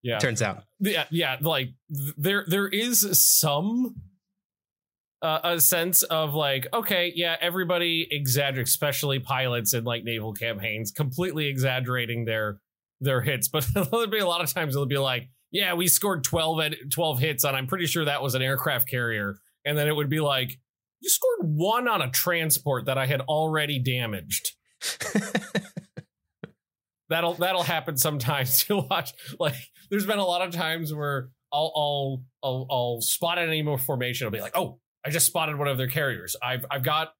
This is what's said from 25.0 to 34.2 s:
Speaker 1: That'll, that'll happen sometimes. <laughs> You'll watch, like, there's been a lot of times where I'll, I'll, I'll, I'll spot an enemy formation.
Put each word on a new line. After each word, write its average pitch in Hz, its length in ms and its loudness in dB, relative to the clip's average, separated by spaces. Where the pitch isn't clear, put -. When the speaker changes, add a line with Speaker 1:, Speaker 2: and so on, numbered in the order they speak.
Speaker 1:
That'll, 170 260 2
that'll 175 280 2
happen 156 360 0
sometimes. 139 680 2
<laughs> - 20 -16
You'll 190 200 2
watch, 170 240 -2
like, 151 160 0
there's 202 160 0
been 208 120 0
a 196 60 2
lot 175 160 2
of 185 140 -2
times 165 400 -2
where 143 340 -4
I'll, 156 240 0
I'll, 139 460 -2
I'll, 131 280 -2
I'll 123 320 0
spot 170 340 0
an 170 140 0
enemy 151 260 0
formation. 123 480 -2